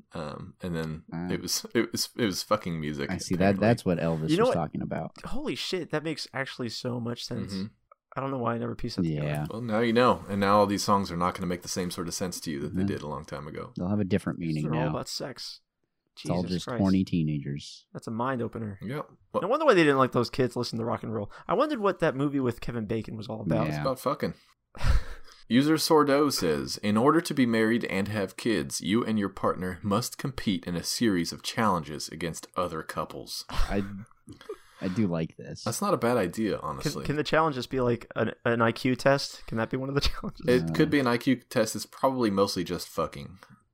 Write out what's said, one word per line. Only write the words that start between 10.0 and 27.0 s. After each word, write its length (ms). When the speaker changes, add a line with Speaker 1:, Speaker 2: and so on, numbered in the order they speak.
Speaker 1:
and 100
now 160
all 100
these 160
songs 300
are 40
not 180
gonna 120
make 160
the 60
same 220
sort 180
of 60
sense 260
to 100
you 100
that 140
they 80
Speaker 2:
Yeah. 60
Speaker 1:
did 140
a 40
long 200
time 200
ago. 300
Speaker 2:
They'll 120
have 120
a 40
different 340
meaning 260
Speaker 3:
They're 160
all 60
Speaker 2:
now. 40
Speaker 3:
about 200
sex. 500
Speaker 2:
It's 140
all 120
Speaker 3:
Jesus 140
Speaker 2:
just 120
Speaker 3:
Christ. 120
Speaker 2:
horny 240
teenagers. 880
Speaker 3:
That's 160
a 20
mind 300
opener. 420
Speaker 1:
Yep. 260
Well 80
Speaker 3:
No 60
wonder 180
why 80
they 100
didn't 140
like 140
those 180
kids 260
listen 220
to 80
rock 160
and 120
roll. 160
I 60
wondered 280
what 200
that 160
movie 240
with 220
Kevin 240
Bacon 320
was 100
all 140
about. 240
Speaker 2:
Yeah. 60
Speaker 1:
It's 60
about 220
fucking. 320
Speaker 3:
<laughs> 100
Speaker 1:
User 260
Sordo 580
says, 480
"In 160
order 240